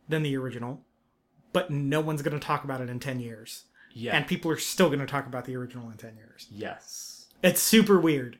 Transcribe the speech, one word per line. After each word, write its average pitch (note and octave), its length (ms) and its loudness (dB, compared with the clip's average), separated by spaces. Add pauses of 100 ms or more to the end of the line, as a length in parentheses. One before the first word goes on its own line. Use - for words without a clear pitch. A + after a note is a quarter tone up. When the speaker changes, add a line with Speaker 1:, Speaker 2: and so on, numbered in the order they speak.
Speaker 1:
than D#3 140 0
the C#3 140 -2
original, B2+ 480 -8 (680)
but F3+ 180 2
no C#3+ 300 0
one's D#3 220 -2
gonna D3 160 -2
talk C#3+ 260 -2
about C3+ 160 -4
it B2 100 -6
in B2 100 -6
ten B2+ 180 -6
years. A#2 460 -12 (280)
Speaker 2:
Yeah. A2+ 240 -4
Speaker 1:
And D3 100 2
people E3 240 0
are D3 80 0
still - 320 4
gonna C#3 160 -2
talk C3+ 200 -4
about B2 200 -8
the B2+ 100 -8
original B2 340 -10
in A2 60 -16
ten A2 200 -18
years. - 340 -20
Speaker 2:
Yes. - 760 -12 (160)
Speaker 1:
It's F3+ 200 4
super G#3 360 8
weird C#3 420 2